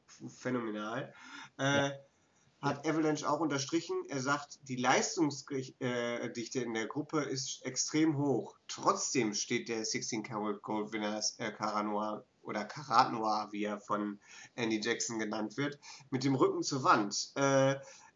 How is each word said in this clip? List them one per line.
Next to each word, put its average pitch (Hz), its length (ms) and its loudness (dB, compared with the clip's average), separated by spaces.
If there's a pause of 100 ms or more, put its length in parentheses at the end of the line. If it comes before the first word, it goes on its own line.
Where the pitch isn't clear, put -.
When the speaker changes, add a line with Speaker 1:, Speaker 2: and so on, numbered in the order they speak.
Speaker 1:
f-, - 320 -16
phänomenal. 113 720 -4 (460)
Äh, 139 320 2
Speaker 2:
Ja. - 100 -12 (600)
Speaker 1:
hat 143 240 -2
Avalanche 151 420 2
auch 151 120 2
unterstrichen. 160 560 0 (120)
Er 139 120 -4
sagt, 143 420 -2
die 131 140 -6
Leistungsdichte, 139 1080 0
äh, 120 480 0
Dichte 120 280 -4
in 117 140 -2
der 110 120 0
Gruppe 151 360 -2
ist 135 420 -6
extrem 151 520 2
hoch. 135 400 0 (120)
Trotzdem 123 680 2
steht 110 340 -2
der 113 160 -2
Sixteen 110 380 -4
Karat 104 400 -4
Gold 110 300 -4
Winner, 107 280 -2 (180)
äh, 113 120 -4
Cara 104 320 -2
Noir 107 420 -2 (180)
oder 107 220 -4
Karat 127 460 4
Noir, 107 400 0
wie 104 140 -2
er 104 160 -2
von 104 400 -2 (340)
Andy 113 260 0
Jackson 117 380 -2
genannt 107 380 -4
wird, 143 240 -2 (300)
mit 131 120 0
dem 139 140 4
Rücken 175 260 4
zur 139 220 -2
Wand. 117 500 2
Äh, 135 460 6 (360)